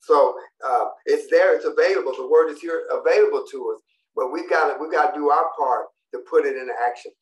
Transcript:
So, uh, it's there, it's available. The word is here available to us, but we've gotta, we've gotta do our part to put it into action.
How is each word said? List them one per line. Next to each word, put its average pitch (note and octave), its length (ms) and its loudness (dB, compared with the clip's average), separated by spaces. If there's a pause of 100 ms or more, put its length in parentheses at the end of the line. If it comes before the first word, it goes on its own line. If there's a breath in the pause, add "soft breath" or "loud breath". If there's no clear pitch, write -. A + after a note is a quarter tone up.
So, - 340 4 (300 loud breath)
uh, B2+ 200 0 (200)
it's D3 240 0
there, F3 260 6
it's C3+ 100 -4
available. C3 500 0
The B2+ 120 -8
word D#3 220 4
is D3 120 -14
here E3 280 -6
available E3 640 2
to A#2+ 240 -8
us, - 60 -20 (340)
but - 160 -4
we've E3 180 -8
gotta, D#3+ 300 0
we've D#3 120 -8
gotta D3+ 220 2
do D3 160 -2
our E3 280 2
part B2 300 -2 (260)
to C3 60 -8 (100)
put D#3 160 2
it C3 100 -2
into B2+ 260 -8
action. - 300 -4 (100)